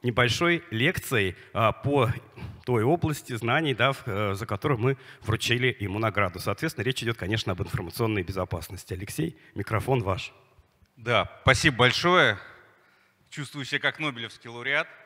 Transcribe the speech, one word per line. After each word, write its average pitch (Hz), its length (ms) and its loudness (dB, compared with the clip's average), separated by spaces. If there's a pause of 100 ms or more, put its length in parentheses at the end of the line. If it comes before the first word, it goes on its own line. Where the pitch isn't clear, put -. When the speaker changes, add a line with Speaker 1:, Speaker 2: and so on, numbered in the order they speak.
Speaker 1:
небольшой 123 680 2
лекцией, 113 680 0 (160)
а, 107 180 4
по 131 380 2 (560)
той 117 180 2
области 156 500 0
знаний, 127 400 0
да, 123 200 2
в, - 120 -10
э, 101 280 -2
за 101 120 -6
которую 123 320 -2
мы 131 200 0 (240)
вручили 120 580 0
ему 101 180 -4
награду. 101 440 0
Соответственно, 117 420 -4
речь 127 200 -2
идёт, 117 120 -2
конечно, 98 380 -4
об 87 80 -6
информационной 104 640 -2
безопасности. 92 680 -8
Алексей, 104 440 -6 (180)
микрофон 110 480 -2
ваш. 92 300 -4 (640)
Speaker 2:
Да, 110 340 2 (100)
спасибо 135 360 4
большое. 127 600 6 (920)
Чувствую 147 340 -10
себя 135 160 -2
как 143 200 -2
нобелевский 120 500 -8
лауреат. 131 400 -2 (160)